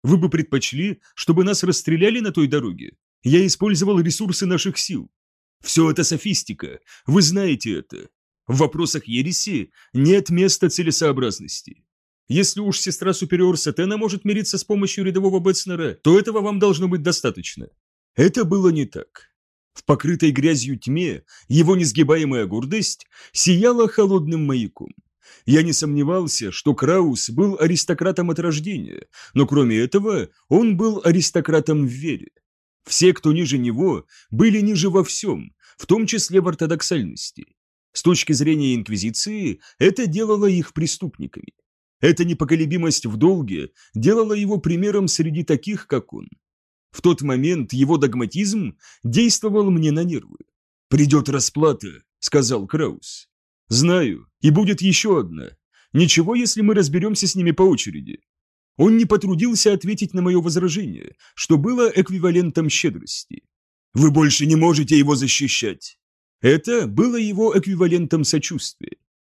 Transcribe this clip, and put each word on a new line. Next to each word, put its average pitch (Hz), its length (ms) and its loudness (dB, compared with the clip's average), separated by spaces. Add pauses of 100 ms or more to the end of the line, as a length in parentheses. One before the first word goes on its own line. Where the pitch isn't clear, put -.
"Вы 170 120 4
бы 156 120 0
предпочли, 156 720 -4 (160)
чтобы 175 260 0
нас 190 220 0
расстреляли 180 560 0
на 208 100 -4
той 156 160 0
дороге? 117 500 -6 (280)
Я 160 200 4
использовал 196 540 0
ресурсы 180 480 -2
наших 180 320 -4
сил. - 320 -8 (500)
Всё 160 300 0
это 165 140 -2
софистика, 135 760 -6 (280)
вы 175 160 4
знаете 160 500 0
это. 50 360 -10 (380)
В 131 120 -2
вопросах 160 500 -2
ереси 135 640 -4 (200)
нет 165 380 4
места 180 400 2
целесообразности. 147 1120 -4 (440)
Если 190 320 0
уж 202 180 -2
сестра 190 340 -4
Супериор 180 460 0
Сатена 185 380 -2
может 208 280 -4
мириться 208 340 -2
с - 40 -8
помощью 196 420 -2
рядового 190 360 0
Бетцнера, 175 540 -2
то 165 220 6
этого 214 240 2
вам 202 200 -2
должно 190 260 2
быть 175 160 0
достаточно". 120 680 -4 (460)
Это 196 300 4
было 185 240 2
не 151 180 0
так. - 460 -18 (420)
В - 100 -20
покрытой 165 460 2
грязью 135 480 -2
тьме 139 460 -6 (240)
его 170 260 4
несгибаемая 147 720 0
гордость 131 600 -6 (240)
сияла 226 560 2
холодным 165 580 0
маяком. 127 480 -4 (500)
Я 147 180 6
не 165 100 0
сомневался, 147 800 -2
что - 220 -2
Краус 156 560 0
был 190 300 0
аристократом 175 680 0
от 170 80 -4
рождения, 151 680 -6 (280)
но 135 120 4
кроме 127 320 2
этого 180 500 0 (200)
он 214 280 4
был 214 280 0
аристократом 156 840 2
в 123 40 -2
вере. 135 400 -10 (540)
Все, - 280 2
кто 156 200 0
ниже 151 260 0
него, 120 480 -2 (240)
были 208 300 2
ниже 196 300 0
во 185 140 2
всём, 104 480 -8 (240)
в - 100 -18
том 220 200 2
числе 190 340 0
в 175 80 0
ортодоксальности. 151 1000 -6 (460)
С - 100 -12
точки 165 300 2
зрения 147 420 0
Инквизиции, 113 840 -6 (180)
это 214 280 2
делало 208 400 0
их 180 260 0
преступниками. - 840 -8 (460)
Эта 165 240 4
непоколебимость 160 840 -2
в 107 100 -6
долге 120 540 0 (240)
делала 214 400 2
его 208 240 -2
примером 185 500 -2
среди 160 360 -4
таких, 185 420 -4
как - 260 -6
он. - 160 -18 (600)
В - 100 -18
тот 175 220 2
момент 139 500 -2
его 135 240 2
догматизм 139 800 -2 (260)
действовал 208 680 2
мне 160 220 2
на 160 120 -2
нервы. 170 340 -8 (500)
"Придёт 143 400 4
расплата", 135 720 -2 (240)
сказал 120 400 0
Краус. - 640 -6 (400)
"Знаю, 127 580 2 (140)
и 151 100 6
будет 180 320 2
ещё 190 340 2
одна. 82 400 -8 (360)
Ничего, 165 420 2
если 240 260 -2
мы 214 140 2
разберёмся 185 520 0
с - 80 -4
ними 175 180 0
по - 100 2
очереди". 95 580 0 (560)
Он 220 220 6
не 226 80 2
потрудился 208 680 0
ответить 196 400 -4
на 180 80 -2
моё 180 220 2
возражение, 165 760 -4 (180)
что - 220 2
было 233 380 2
эквивалентом 175 720 0
щедрости. - 760 -6 (500)
"Вы 147 160 6
больше 147 340 2
не 160 120 4
можете 156 420 4
его 143 180 4
защищать". 123 800 -4 (440)
Это 160 440 2
было 214 300 0
его 214 420 0
эквивалентом 175 640 0
сочувствия. - 720 -6 (220)